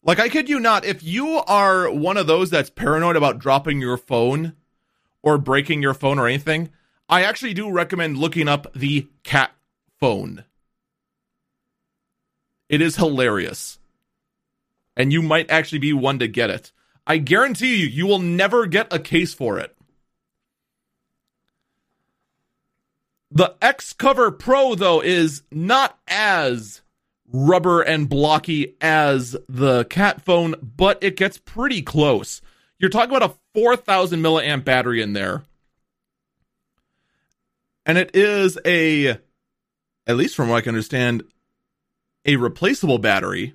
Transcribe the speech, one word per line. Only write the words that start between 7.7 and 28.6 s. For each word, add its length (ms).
recommend 460
looking 320
up 240
the 340
Cat 280
phone. 420
It 140
is 160
hilarious. 800
And 160
you 80
might 280
actually 300
be 140
one 260
to 80
get 220
it. 220
I 100
guarantee 600
you, 100
you 180
will 140
never 460
get 260
a 80
case 340
for 260
it. 160
The 300
X 320
Cover 380
Pro, 420
though, 280
is 500
not 560
as 720
rubber 500
and 280
blocky 720